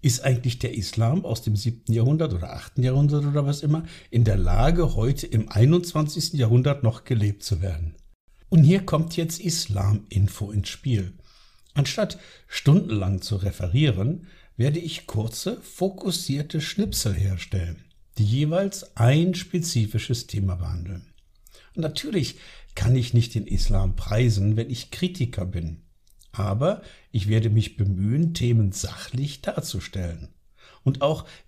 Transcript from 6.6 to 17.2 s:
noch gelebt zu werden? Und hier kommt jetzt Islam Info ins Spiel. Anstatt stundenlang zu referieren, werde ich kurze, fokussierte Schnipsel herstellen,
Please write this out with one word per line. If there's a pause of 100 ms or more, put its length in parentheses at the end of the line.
noch
gelebt
zu
werden? (500)
Und
hier
kommt
jetzt
Islam
Info
ins
Spiel. (640)
Anstatt (280)
stundenlang
zu
referieren, (280)
werde
ich
kurze,
fokussierte
Schnipsel
herstellen, (340)